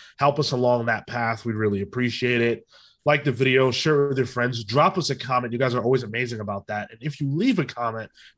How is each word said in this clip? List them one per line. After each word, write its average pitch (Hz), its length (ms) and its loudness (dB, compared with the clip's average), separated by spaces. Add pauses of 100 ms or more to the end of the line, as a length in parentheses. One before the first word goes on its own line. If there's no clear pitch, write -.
(180)
Help 139 220 2
us 143 120 -2
along 123 360 2
that 110 200 -2
path. 113 380 -4
We'd 113 100 -2
really 104 260 0
appreciate 120 600 -2
it. 113 240 0 (420)
Like 147 160 4
the 147 80 0
video, 131 380 4
share 143 360 2
it 143 40 0
with 135 80 -2
your 131 80 2
friends, 120 380 -4
drop 143 340 2
us 151 140 -2
a 131 40 -4
comment. 123 380 -2
You 120 60 -2
guys 127 160 0
are 120 80 0
always 127 180 2
amazing 117 380 -6
about 101 280 -8
that. 104 220 -6
And 113 140 -20
if 151 180 -6
you 143 80 -2
leave 196 300 2
a 131 60 0
comment, 113 440 -6 (280)